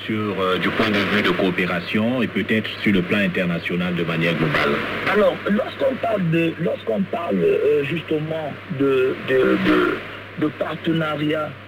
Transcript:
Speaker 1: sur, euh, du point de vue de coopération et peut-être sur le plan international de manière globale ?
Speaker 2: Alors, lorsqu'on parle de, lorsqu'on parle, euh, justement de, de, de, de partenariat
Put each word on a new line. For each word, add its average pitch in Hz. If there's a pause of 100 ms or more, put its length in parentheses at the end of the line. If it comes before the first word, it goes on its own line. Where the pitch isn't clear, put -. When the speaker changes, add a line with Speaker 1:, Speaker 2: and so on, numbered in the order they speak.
Speaker 1:
sur, 107
euh, 92
du 90
point 113
de 101
vue 104
de 95
coopération 95
et 104
peut-être 107 (140)
sur 107
le 95
plan 104
international 87
de 85
manière 82
globale ? 82 (360)
Speaker 2:
Alors, 190 (160)
lorsqu'on 523
parle 196
de, 165
lorsqu'on 208 (100)
parle, -
euh, 147
justement 156 (260)
de, 131 (140)
de, 127 (100)
de, - (440)
de 151 (100)
partenariat 151 (200)